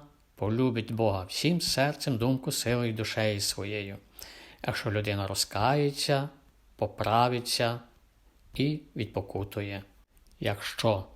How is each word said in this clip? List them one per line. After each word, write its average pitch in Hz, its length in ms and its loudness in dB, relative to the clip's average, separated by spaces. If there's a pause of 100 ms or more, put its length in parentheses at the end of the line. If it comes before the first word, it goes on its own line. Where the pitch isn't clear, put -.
(360)
полюбить 113 560 0
Бога 107 320 2
всім 165 380 0
серцем, 139 560 0
думку, 127 340 0
силою, 120 420 0
душею 107 480 0
своєю. 101 560 -4 (720)
Якщо 110 240 -2
людина 101 360 0
розкається, 139 1000 2 (460)
поправиться 117 1040 2 (760)
і 151 240 0 (160)
відпокутує. 101 880 -6 (560)
Якщо 104 680 0 (100)